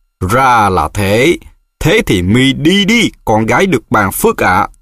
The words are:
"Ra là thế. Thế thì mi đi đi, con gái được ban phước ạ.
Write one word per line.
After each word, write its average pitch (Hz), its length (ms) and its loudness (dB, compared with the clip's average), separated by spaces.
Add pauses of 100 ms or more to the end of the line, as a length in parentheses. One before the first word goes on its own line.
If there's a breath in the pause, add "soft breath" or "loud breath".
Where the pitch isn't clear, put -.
(300)
"Ra 120 400 2
là 80 240 -2
thế. 110 440 0 (420 soft breath)
Thế 214 260 0
thì 98 160 0
mi 123 320 2
đi 180 320 0
đi, 214 260 0 (140)
con 110 200 0
gái 127 200 0
được 160 240 -2
ban 104 220 0
phước - 260 -2
ạ. 101 300 0 (140)